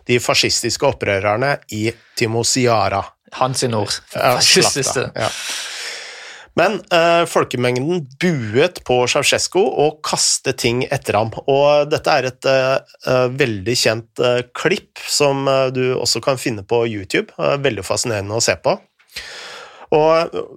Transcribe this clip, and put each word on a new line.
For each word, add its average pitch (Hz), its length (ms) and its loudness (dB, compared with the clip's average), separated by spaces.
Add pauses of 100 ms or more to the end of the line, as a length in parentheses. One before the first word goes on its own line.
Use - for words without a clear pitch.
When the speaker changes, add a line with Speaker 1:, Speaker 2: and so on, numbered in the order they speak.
Speaker 1:
de 120 160 2
fascistiske 120 640 0
opprørerne 107 800 0 (100)
i 107 140 -2 (280)
Timosiara. 113 920 2 (340)
Speaker 2:
Hans 131 240 0
sine 117 100 0
ord. 104 280 -2 (100)
Speaker 1:
Ja, 127 240 2
Speaker 2:
Fascistiske. 131 560 2
Speaker 1:
slakta, - 320 -4
ja. 117 60 -2 (1300)
Men, 190 200 2 (160)
eh, 170 340 4
folkemengden 135 800 0 (180)
buet 143 540 0 (100)
på 123 140 2 (100)
Ceausescu 135 480 0
og 156 380 2 (100)
kastet - 560 -2
ting 123 240 2
etter 110 320 -2
ham. 110 140 -2 (160)
Og 147 420 4
dette 147 160 -2
er 139 220 2
et, - 180 -6
eh, 135 320 2 (320)
eh, 127 160 2
veldig 123 480 -2
kjent, 117 480 -2
eh, 123 200 2 (120)
klipp - 500 -4
som, 139 440 0
eh, 135 220 2
du 127 260 -2
også - 260 -2
kan 135 160 0
finne 107 240 -4
på 117 240 0
YouTube. 117 540 -4
Eh, 143 160 2
veldig 127 260 -2
fascinerende 104 540 -2
å 117 40 0
se 101 140 2
på. 175 240 0 (1120)
Og 160 400 4 (260)